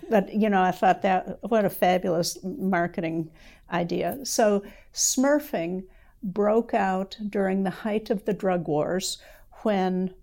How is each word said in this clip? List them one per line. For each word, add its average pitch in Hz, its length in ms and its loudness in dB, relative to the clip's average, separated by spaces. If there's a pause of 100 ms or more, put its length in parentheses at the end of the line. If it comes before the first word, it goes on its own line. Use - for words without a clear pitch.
But, 202 240 2
you 214 160 2
know, 196 120 4
I 185 100 4
thought 180 300 2
that, 185 400 0
what 208 240 0
a 180 40 2
fabulous 180 760 0
marketing 175 880 -2 (400)
idea. 175 540 -4
So 208 380 2 (300)
smurfing 240 920 0 (380)
broke 208 520 0
out 196 440 0 (120)
during 196 340 0
the 185 60 0
height 214 400 -4
of 208 160 -2
the 220 80 0
drug 180 340 -2
wars 156 500 -2 (460)
when 185 600 0